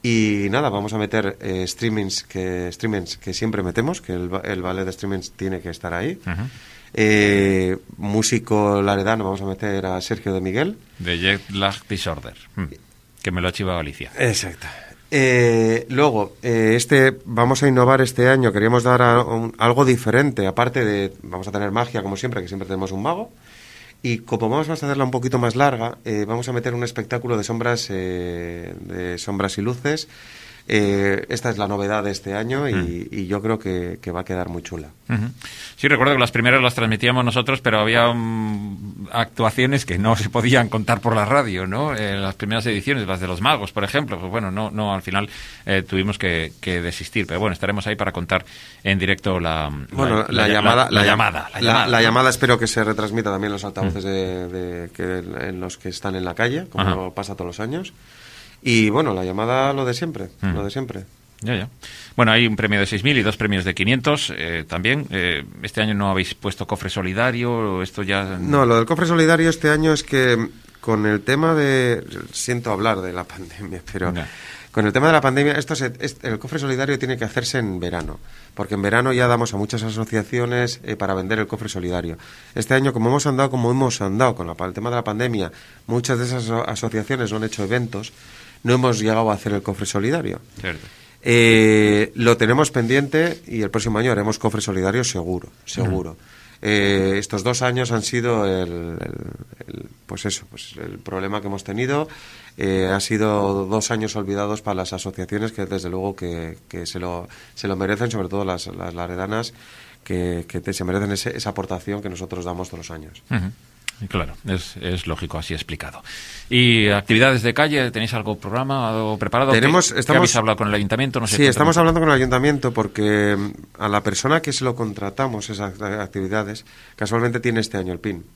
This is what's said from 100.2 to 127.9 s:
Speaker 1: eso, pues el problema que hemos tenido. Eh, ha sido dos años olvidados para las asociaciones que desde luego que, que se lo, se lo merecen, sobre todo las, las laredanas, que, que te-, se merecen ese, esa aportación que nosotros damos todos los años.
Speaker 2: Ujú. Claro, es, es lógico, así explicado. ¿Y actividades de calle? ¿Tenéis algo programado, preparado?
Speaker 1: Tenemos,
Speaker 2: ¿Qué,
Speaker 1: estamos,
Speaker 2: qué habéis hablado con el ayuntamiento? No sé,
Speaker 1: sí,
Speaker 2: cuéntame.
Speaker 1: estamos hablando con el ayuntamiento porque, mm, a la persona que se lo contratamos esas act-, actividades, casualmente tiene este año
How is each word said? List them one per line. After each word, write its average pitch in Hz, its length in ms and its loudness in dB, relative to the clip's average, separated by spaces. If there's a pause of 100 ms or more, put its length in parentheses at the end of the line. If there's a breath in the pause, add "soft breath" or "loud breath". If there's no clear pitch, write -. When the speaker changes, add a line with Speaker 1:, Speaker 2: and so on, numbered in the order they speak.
Speaker 1:
eso, - 240 -4
pues - 260 -18
el 92 240 -12
problema 95 400 -6
que 98 80 -8
hemos 98 160 -6
tenido. 131 460 -2 (480 loud breath)
Eh, 95 360 0
ha 98 60 2
sido 101 640 2
dos 107 260 -2
años 107 260 -2
olvidados 101 440 -4
para 101 140 -4
las 92 160 -4
asociaciones 101 640 -6
que 101 120 -6
desde 95 240 -6
luego 95 280 -4
que, 82 400 -8 (100)
que 85 180 -10
se 90 140 -8
lo, 87 300 -8 (260 loud breath)
se 98 140 -6
lo 95 80 -2
merecen, 104 340 0
sobre 98 160 -4
todo 98 160 -4
las, 90 240 -4
las 90 260 -10
laredanas, 92 600 -6 (500 loud breath)
que, 87 460 -4
que 90 100 -6
te-, 98 140 -6
se 98 100 -6
merecen 98 300 0
ese, - 240 -4
esa 104 140 -4
aportación 101 500 -6
que 101 80 -8
nosotros 90 340 -10
damos 87 260 -8
todos 82 200 -14
los - 20 -14
años. 78 380 -16
Speaker 2:
Ujú. 101 220 -2 (560)
Claro, 76 260 -4 (140)
es, 92 320 -6
es 87 280 -4
lógico, 80 300 -6
así 80 160 -6
explicado. 80 480 -10 (480 loud breath)
¿Y 120 380 6
actividades 113 560 6
de 117 100 2
calle? 143 380 2
¿Tenéis 110 220 -2
algo 107 240 -4
programado, 110 800 -2
preparado? 117 340 2
Speaker 1:
Tenemos, 139 400 4
Speaker 2:
¿Qué, - 80 0
Speaker 1:
estamos, 120 60 0 (100)
Speaker 2:
qué - 40 6
habéis - 180 4
hablado 110 200 2
con 104 120 0
el 104 40 2
ayuntamiento? 117 460 0
No 113 80 -2
sé, - 60 -2
Speaker 1:
sí, - 60 2
Speaker 2:
cuéntame. 139 120 8
Speaker 1:
estamos 156 260 4
hablando 165 220 6
con 165 80 4
el 143 80 6
ayuntamiento 127 580 2
porque, 104 640 2
mm, 101 140 -2 (300)
a 104 80 0
la 104 120 2
persona 131 400 0
que 147 120 -4
se 131 100 -2
lo 123 100 0
contratamos 107 760 -4
esas 101 280 -6
act-, 104 220 -6
actividades, 101 640 -4 (320 loud breath)
casualmente 117 460 0
tiene 117 180 2
este 110 160 -4
año 92 160 -2